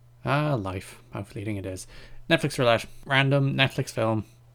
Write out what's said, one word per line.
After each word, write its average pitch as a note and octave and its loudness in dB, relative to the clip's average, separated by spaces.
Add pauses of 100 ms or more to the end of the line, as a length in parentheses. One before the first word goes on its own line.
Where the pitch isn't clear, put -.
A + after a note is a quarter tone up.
(260)
Ah, D3 0
life. F#2+ -8
How G#2+ -8
fleeting G2+ -8
it F#2+ -8
is. F#2 -10 (460)
Netflix D#3 0
roulette. A#2 4 (180)
Random C3+ 4
Netflix C3 0
film. A2 0 (300)